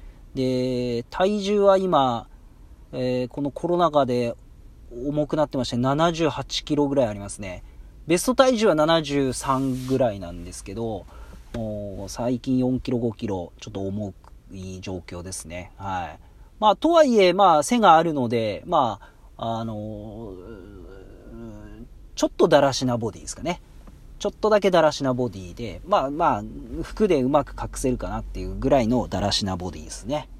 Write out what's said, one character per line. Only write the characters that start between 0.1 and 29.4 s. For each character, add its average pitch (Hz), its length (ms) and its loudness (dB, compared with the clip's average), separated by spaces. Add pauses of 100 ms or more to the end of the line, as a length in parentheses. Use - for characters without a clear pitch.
で、 127 760 -2
体 208 300 0
重 202 200 0
は 196 160 6
今、 139 520 2 (640)
え 127 320 -2
ー、 123 40 -6
こ 143 140 -8
の 143 80 -2
コ - 160 -6
ロ 175 100 0
ナ 175 140 4
禍 143 160 4
で 123 300 -2 (560)
重 143 340 -2
く - 80 -6
な 151 120 2
っ - 20 0
て 135 100 -8
ま 123 60 0
し - 60 -8
て、 127 60 -4
七 139 360 2
十 160 160 0
八 - 340 -6
キ 151 140 -2
ロ 143 100 4
ぐ 139 80 -2
ら 131 120 4
い - 20 2
あ 104 40 -6
り 104 60 -10
ま 101 120 -10
す - 100 -12
ね。 92 240 -12 (420)
ベ 165 100 2
ス 175 100 -2
ト 254 100 2
体 262 220 6
重 220 100 4
は 165 80 6
七 160 260 4
十 139 300 0
三 131 560 -2
ぐ 131 100 2
ら 123 140 2
い 98 80 -10
な 85 100 -10
ん 87 140 -12
で 90 80 -14
す - 100 -16
け 98 120 -12
ど、 110 300 -6 (500)
も 104 520 -8
う - 20 -12
最 123 320 -4
近 131 180 0
四 127 220 0
キ 123 100 -6
ロ、 123 80 0
五 117 140 -2
キ 107 160 -8
ロ、 92 320 -6
ち - 80 -16
ょ - 20 -14
っ - 20 -14
と 98 100 -6
重 98 300 -6 (400)
い 92 280 -12
状 92 260 -8
況 87 160 -12
で 92 80 -14
す - 160 -12
ね。 87 300 -12
は 92 300 -6
い。 78 120 -14 (400)
ま 214 120 4
あ、 196 60 4
と 311 140 2
は 330 140 8
い 247 160 2
え、 180 120 8
ま 180 260 6
あ、 147 40 4
背 240 160 0
が 185 180 10
あ 160 60 6
る 165 100 0
の 127 160 0
で、 110 380 -2
ま 135 320 2 (380)
あ、 113 240 -6
あ 113 40 -6
の 107 680 -10
ー、 - 20 -14 (1800)
ち - 80 -4
ょ - 20 4
っ - 100 0
と 196 120 4
だ 151 120 8
ら 139 120 4
し 127 140 -4
な 123 100 0
ボ 110 160 -4
デ - 80 -16
ィ - 20 -20
で - 60 -16
す - 80 -10
か - 80 -16
ね。 175 180 -6 (560)
ち - 80 -4
ょ - 40 -2
っ - 100 -6
と 214 100 2
だ 214 80 6
け 196 140 2
だ 170 100 6
ら 151 80 6
し 143 140 -4
な 127 100 0
ボ 123 140 -2
デ 95 100 -12
ィ 90 160 -12
で、 104 320 -10
ま 180 200 2
あ、 139 40 -4
ま 147 280 0
あ、 107 60 -8 (380)
服 - 240 -2
で 156 160 4
う 123 60 2
ま 143 160 2
く - 160 -16
隠 117 140 -8
せ - 140 -2
る 123 100 0
か 101 100 -6
な 107 100 -6
っ 113 60 -8
て - 160 -10
い 92 60 -8
う 95 100 -8
ぐ 120 140 0
ら 139 100 6
い 110 80 2
の 117 180 2
だ 92 140 -4
ら 98 100 0
し 104 140 -2